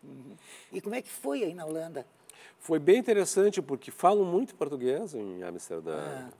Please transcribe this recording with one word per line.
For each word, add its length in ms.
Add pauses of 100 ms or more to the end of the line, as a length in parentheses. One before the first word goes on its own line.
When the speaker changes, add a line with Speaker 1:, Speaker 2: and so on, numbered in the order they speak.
Speaker 1:
Uhum. 320 (340)
E 100
como 140
é 80
que 80
foi 320
aí 120
na 120
Holanda? 400 (540)
Speaker 2:
Foi 180
bem 200
interessante, 640
porque 300
falam 340
muito 300
português 580
em 300
Amsterdã. 560
Speaker 1:
Ah. 420